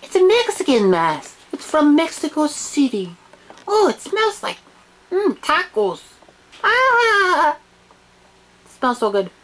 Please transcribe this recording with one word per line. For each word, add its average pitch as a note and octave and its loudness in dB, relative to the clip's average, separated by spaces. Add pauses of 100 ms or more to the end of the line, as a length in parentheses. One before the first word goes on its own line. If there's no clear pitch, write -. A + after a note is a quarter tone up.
It's - -10
a F#4 4
Mexican G4 2
mask! E3 0 (160)
It's - -12
from D4 4
Mexico D#4 -2
City! A3 -4 (520)
Oh, G#4 2
it - -4
smells A4 -4
like, - -10 (540)
mm, F4+ -2
tacos! G3 -4 (640)
Ah! G#4 2 (1080)
It - -20
smells B3 -4
so G#3+ -2
good. G3 -2 (140)